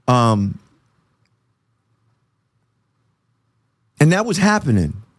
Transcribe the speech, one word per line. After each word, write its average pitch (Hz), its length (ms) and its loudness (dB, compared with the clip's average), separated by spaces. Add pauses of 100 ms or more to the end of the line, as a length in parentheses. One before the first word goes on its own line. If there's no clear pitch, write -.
Um, 113 500 0 (3500)
and 151 140 4
that 202 120 0
was 208 120 -4
happening 160 640 0 (180)